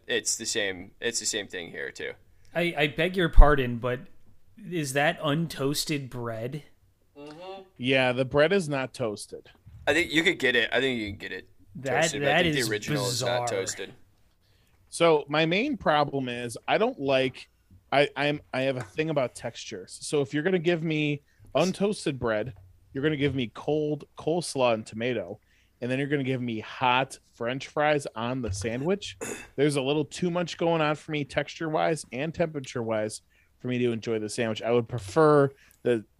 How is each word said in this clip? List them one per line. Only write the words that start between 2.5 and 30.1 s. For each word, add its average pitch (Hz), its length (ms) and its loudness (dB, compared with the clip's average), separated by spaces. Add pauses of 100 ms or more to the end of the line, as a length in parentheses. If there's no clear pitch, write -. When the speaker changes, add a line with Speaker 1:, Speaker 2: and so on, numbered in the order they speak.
Speaker 2:
I, 170 220 0
I 151 100 2
beg 175 280 -2
your 175 140 2
pardon, 135 480 8
but 123 220 -4 (720)
is 151 220 -4
that 151 280 0
untoasted 143 880 -2
bread? 120 540 -8 (540)
Speaker 1:
Mm-hmm. 170 440 -16 (160)
Speaker 3:
Yeah, 127 360 2
the 127 120 0
bread 147 260 4
is 196 160 0
not 135 260 -4
toasted. 104 560 -8 (380)
Speaker 1:
I 147 60 4
think 165 180 2
you 160 120 4
could 175 160 2
get 123 160 2
it. 113 180 2
I 123 80 2
think 131 180 0
you 107 100 -4
can 95 80 -10
get 95 140 -12
it 92 160 -12 (280)
Speaker 2:
That, 135 260 -2
Speaker 1:
toasted, 165 220 0
but 143 60 2
I - 40 4
Speaker 2:
that 156 100 4
Speaker 1:
think 156 140 0
Speaker 2:
is 123 100 2
Speaker 1:
the 107 40 -2
original 131 340 -2
Speaker 2:
bizarre. 123 400 -2
Speaker 1:
is 120 60 -2
not 107 60 -2
toasted. 95 360 -6 (960)
Speaker 3:
So 160 400 4
my 151 160 2
main 214 320 0
problem 143 500 2
is 120 300 -6 (100)
I 139 100 4
don't 226 220 0
like, 131 500 0 (420)
I, 143 240 6
I'm, 147 260 -2 (120)
I 127 80 -2
have 131 160 0
a 123 60 -6
thing 156 260 -4
about 143 260 -2
textures. - 680 -12
So 147 200 0
if 135 120 -4
you're 147 100 0
gonna 185 160 2
give 165 240 2
me 151 380 0 (340)
untoasted 175 640 0
bread, 117 340 -2 (400)
you're 135 100 -4
gonna 156 140 0
give 135 180 0
me 120 180 -2
cold 151 500 -2 (140)
coleslaw 139 560 2
and 110 120 -2
tomato, 110 540 -4 (400)
and 123 100 -4
then 131 80 -2
you're 139 120 -2
gonna 143 140 0
give 131 180 -2
me 117 180 -4
hot 127 580 0 (160)
French 123 340 -6
fries 151 380 2 (100)
on 123 260 -4
the 107 100 -4
sandwich, 127 640 -4 (380)
there's 143 220 2
a 135 40 0
little 143 240 0
too - 240 -4